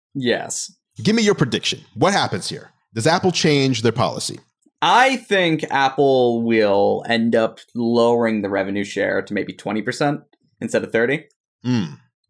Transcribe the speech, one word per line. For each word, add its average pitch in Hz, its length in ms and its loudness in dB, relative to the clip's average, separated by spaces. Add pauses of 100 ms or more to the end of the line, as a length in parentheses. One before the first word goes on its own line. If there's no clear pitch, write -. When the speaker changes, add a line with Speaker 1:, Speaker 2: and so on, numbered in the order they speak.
(140)
Speaker 1:
Yes. - 580 -4 (320)
Speaker 2:
Give 202 120 2
me 233 80 2
your 208 120 4
prediction. 107 460 -2 (120)
What 160 200 2
happens 120 340 -2
here? - 240 -12 (220)
Does 110 120 -2
Apple 175 280 2
change 135 480 2
their 117 100 2
policy? - 480 -4 (420)
Speaker 1:
I 240 360 4
think 180 540 0
Apple 131 720 2
will 101 680 2
end 117 260 2
up 113 240 0 (160)
lowering 117 680 2
the 101 60 -4
revenue 98 360 -2
share 98 380 -2
to 104 100 -12
maybe 95 200 -4
twenty 104 280 -6
percent 143 400 -4 (400)
instead 113 220 -2
of - 80 -10
thirty. 127 340 0 (400)
Speaker 2:
Mm. 113 340 -2 (300)